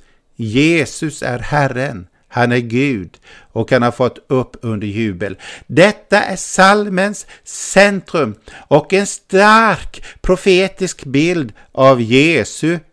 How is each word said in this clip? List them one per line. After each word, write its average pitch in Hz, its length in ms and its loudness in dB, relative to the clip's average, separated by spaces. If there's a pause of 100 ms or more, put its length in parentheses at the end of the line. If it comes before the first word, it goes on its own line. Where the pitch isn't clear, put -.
(360)
Jesus 143 880 -2
är 123 160 -6
Herren, 131 680 -4 (200)
han 120 240 0
är 123 80 0
Gud 117 580 -4 (340)
och 110 200 -4
han 127 100 4
har 120 100 2
fått 123 360 -2
upp 127 340 -2
under 107 260 -6
jubel. 101 500 -6 (300)
Detta 202 540 2
är - 140 -4
psalmens 196 920 0 (160)
centrum 185 920 0 (320)
och 151 260 2
en 196 140 0
stark 208 960 2 (180)
profetisk 185 840 0
bild 143 480 -2 (180)
av 131 300 4
Jesu 147 760 0 (140)